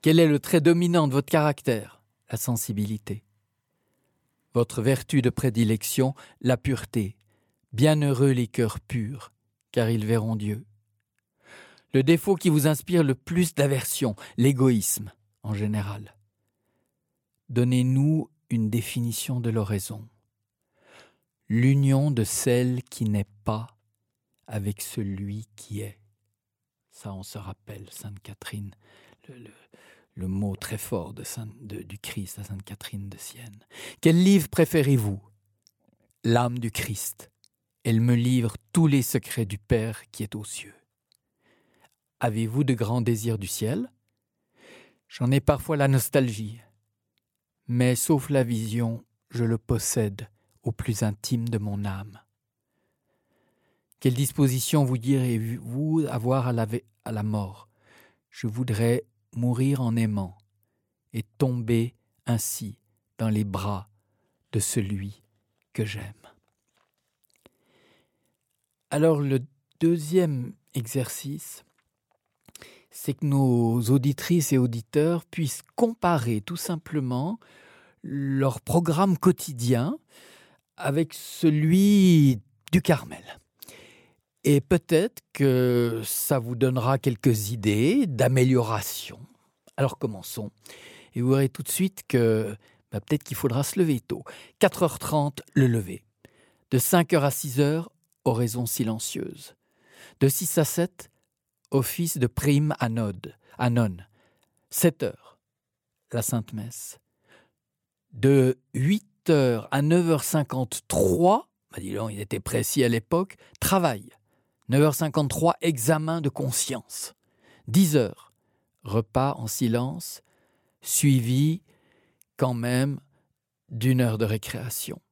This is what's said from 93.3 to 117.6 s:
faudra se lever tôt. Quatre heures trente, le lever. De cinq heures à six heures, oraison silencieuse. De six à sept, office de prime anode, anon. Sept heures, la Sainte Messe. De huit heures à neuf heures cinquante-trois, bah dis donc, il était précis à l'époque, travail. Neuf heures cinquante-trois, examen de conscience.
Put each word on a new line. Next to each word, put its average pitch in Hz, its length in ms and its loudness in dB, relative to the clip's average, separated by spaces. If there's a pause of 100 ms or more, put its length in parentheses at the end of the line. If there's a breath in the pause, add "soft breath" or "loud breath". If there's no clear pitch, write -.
faudra 131 260 0
se - 140 -6
lever 156 220 2
tôt. - 240 -8 (340 loud breath)
Quatre - 240 2
heures 165 160 0
trente, 147 460 -2 (100)
le 131 140 4
lever. 101 360 -2 (680 soft breath)
De 131 80 2
cinq - 340 2
heures 143 120 4
à 139 60 2
six 131 280 -4
heures, 156 320 0 (340)
oraison 120 400 0
silencieuse. - 920 -6 (640 soft breath)
De 135 100 6
six - 280 -2
à 156 80 4
sept, - 460 -4 (600)
office 156 460 -2
de 123 100 0
prime 147 520 0
anode, 113 560 -4 (220 soft breath)
anon. 117 400 2 (720)
Sept - 340 0
heures, - 360 -10 (720)
la 120 100 -2
Sainte 113 320 -4
Messe. - 460 -14 (1120 soft breath)
De 131 480 4 (140)
huit 151 320 0 (240)
heures 127 420 2
à 139 100 0
neuf 165 280 4
heures 151 140 2
cinquante-trois, 156 1300 0 (220)
bah - 80 -10
dis 95 140 -8
donc, 110 180 -4
il 101 80 -10
était 104 200 -6
précis 120 440 -2
à 120 60 4
l'époque, 170 460 -2 (240 soft breath)
travail. 151 500 0 (600)
Neuf 135 120 4
heures 151 140 4
cinquante-trois, 156 680 0
examen 156 600 0
de 143 80 -2
conscience. - 840 -8 (540 soft breath)